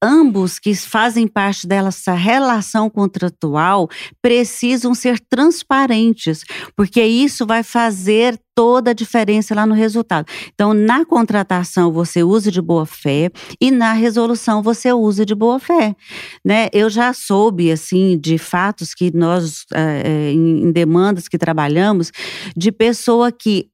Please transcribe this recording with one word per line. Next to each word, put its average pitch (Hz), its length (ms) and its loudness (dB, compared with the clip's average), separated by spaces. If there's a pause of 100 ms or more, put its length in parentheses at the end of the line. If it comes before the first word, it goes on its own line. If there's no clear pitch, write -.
Ambos 240 600 2
que 208 160 0
fazem 226 500 0
parte 202 400 -2
dessa 190 460 -2
relação 220 760 0
contratual 180 1000 -2 (340)
precisam 240 720 0
ser 240 240 -2
transparentes, 240 1300 0 (320)
porque 202 260 2
isso 240 420 0
vai 226 200 0
fazer 226 760 0 (140)
toda 240 380 4
a - 20 0
diferença 214 600 0
lá 214 100 0
no 214 80 2
resultado. 214 540 0 (260)
Então, 208 180 0
na 226 320 2
contratação, 185 880 0
você 170 300 -2
use 202 300 2
de 180 100 -2
boa 165 240 0
fé 147 420 -2 (320)
e 262 120 2
na 226 200 2
resolução, 226 680 0
você 233 300 0
use 214 340 2
de 208 80 -2
boa 233 240 0
fé, 262 380 0 (480)
né? 208 280 2
Eu 214 160 2
já 240 240 0
soube, 196 600 0
assim, 180 440 0
de 160 220 -2
fatos 180 560 -4
que 180 180 -2
nós, 165 520 -2 (100)
é, 156 300 -2
é, 151 280 -2
em, 165 300 2
em 175 80 2
demandas 170 560 0
que - 100 -6
trabalhamos, 165 760 0 (440)
de 180 140 0
pessoa 233 640 0
que 208 420 -2